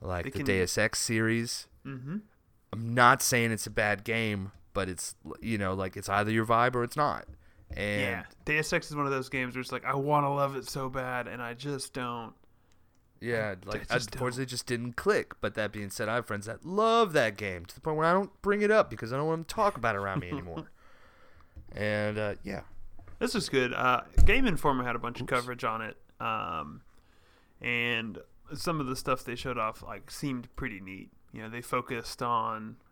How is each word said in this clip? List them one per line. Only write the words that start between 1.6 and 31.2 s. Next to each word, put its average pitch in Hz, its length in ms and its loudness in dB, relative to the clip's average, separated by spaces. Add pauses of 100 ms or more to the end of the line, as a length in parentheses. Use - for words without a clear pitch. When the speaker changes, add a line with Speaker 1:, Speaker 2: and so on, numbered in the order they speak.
Speaker 2:
Mm-hmm. 135 320 -8 (540)
Speaker 1:
I'm 113 220 -4
not 127 260 10
saying 117 320 4
it's 107 140 -2
a 110 40 -6
bad 104 340 2
game, 107 480 0 (220)
but 95 140 0
it's, - 280 -8 (260)
you 113 160 0
know, 95 160 0
like, 95 220 -4
it's 101 120 -8
either 104 220 4
your 110 160 4
vibe 120 300 4
or 120 80 2
it's - 120 -6
not. 120 300 0 (500)
And 104 240 -2
Speaker 2:
Yeah. 113 220 -2 (220)
Deus 151 280 0
Ex 170 180 0
is 147 60 -6
one 143 100 0
of 139 60 0
those 131 160 -2
games 127 280 -4
where 127 40 -2
it's 123 120 -8
like, 123 120 -6
I 135 120 0
wanna 143 360 2
love 139 240 0
it 127 100 -6
so 135 220 -4
bad, 127 380 -4
and 117 160 -8
I 120 120 -6
just 135 380 -6
don't. 120 400 -6 (880)
Speaker 1:
Yeah, 110 360 -2 (100)
Speaker 2:
I, - 20 -8
Speaker 1:
like, 107 220 -4
Speaker 2:
I 113 60 4
just 117 180 -2
Speaker 1:
unfortunately, 123 300 0
Speaker 2:
don't. 127 40 -4
Speaker 1:
it - 20 -12
just 123 160 -6
didn't 120 280 -2
click. - 460 2
But 104 160 -2
that 104 160 0
being 104 180 -6
said, 107 180 -4
I 110 60 0
have 120 120 0
friends 104 200 -6
that 113 180 -10
love 214 480 4
that 113 240 4
game 92 300 -4
to - 80 -16
the - 60 -16
point 156 180 -2
where 156 80 4
I 170 80 6
don't 196 160 2 (100)
bring 202 220 2
it 208 80 6
up 214 180 6
because 113 240 -6
I 131 60 0
don't 147 80 0
want 160 140 0
them - 60 -10
to - 80 -10
talk 208 220 4
about 113 200 2
it - 20 0
around 98 220 0
me 87 100 -6
anymore. 135 460 -8
Speaker 2:
<laughs> - 40 -20 (920)
Speaker 1:
And, 107 460 0
uh, 104 240 -2
yeah. 101 200 -6 (580)
Speaker 2:
This 247 140 2
was 190 140 -2
good. 127 240 4
Uh, 123 280 4 (240)
Game 262 220 4
Informer 143 360 2
had 120 140 -2
a - 20 -6
bunch 120 220 -6
Speaker 1:
Oops. - 20 -6
Speaker 2:
of 131 60 -4
coverage 123 340 -2
on 113 200 -2
it, 107 140 -10 (220)
um, 87 640 -4 (800)
and 117 580 -2 (360)
some 160 260 -2
of 135 60 -2
the 127 100 -4
stuff - 280 -2
they 120 120 -6
showed 123 220 -4
off, 110 240 -4
like, - 280 -14
seemed 127 460 -6
pretty 110 240 -6
neat. 95 300 -14 (220)